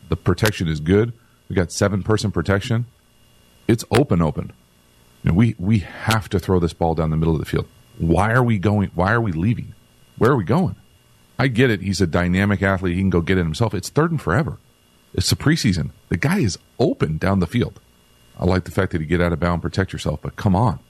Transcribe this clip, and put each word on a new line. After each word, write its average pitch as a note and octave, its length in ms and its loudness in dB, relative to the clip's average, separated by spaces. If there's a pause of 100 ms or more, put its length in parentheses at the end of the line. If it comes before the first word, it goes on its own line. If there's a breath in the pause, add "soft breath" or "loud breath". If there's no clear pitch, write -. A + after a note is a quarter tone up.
The E2+ 80 -4
protection G2 540 0
is D#2 100 -4
good. G2+ 320 2 (380 soft breath)
We F#2 60 -4
got F2+ 160 -2
seven-person G2+ 600 0
protection. G2 540 -2 (840)
It's A#2+ 240 2
open, A2 300 2
open. - 320 -4 (720)
You - 80 2
know, E2 40 4
we, A2+ 240 4
we G#2 200 2
have G#2+ 500 -4
to F#2+ 100 0
throw F#2 200 2
this E2+ 140 0
ball E2 220 -2
down D#2+ 140 -2
the D#2 80 0
middle D#2+ 160 2
of D2 60 -2
the C#2+ 60 -6
field. - 220 -4 (300)
Why F2 340 2
are B2+ 120 2
we A#2 140 2
going? G2+ 380 0
Why F2+ 160 0
are A#2 100 2
we A2 120 -4
leaving? E2+ 400 -2 (440)
Where - 140 4
are D3+ 60 2
we G#2 80 -2
going? B2 300 0 (640)
I C3+ 100 2
get B2+ 220 4
it. G#2 120 0
He's F#2+ 180 -4
a G2 80 2
dynamic F2+ 540 2
athlete. F#2+ 340 0
He F#2 60 0
can F#2+ 80 2
go F2 120 2
get F#2 160 0
it F2+ 60 2
himself. E2 300 -2
It's F2+ 160 -6
third E3 220 0
and D#3+ 100 -4
forever. G#2 380 -2 (540)
It's - 160 -2
the - 60 2
preseason. G2 560 0 (180)
The F2 80 -2
guy E3+ 220 0
is G#2+ 180 -2 (220)
open F#3 380 0
down G2 220 0
the - 80 0
field. - 340 -4 (580)
I - 60 -2
like F#2 200 2
the - 60 -14
fact F#2 220 -2
that E2 80 -2
he D#2 60 -6
get E2+ 140 0
out E2+ 120 0
of D#2+ 60 -4
bounds, F2 220 0
protect F#2 320 -4
yourself, - 280 -4
but - 160 -10
come F#2+ 180 2
on. G2 240 2 (100)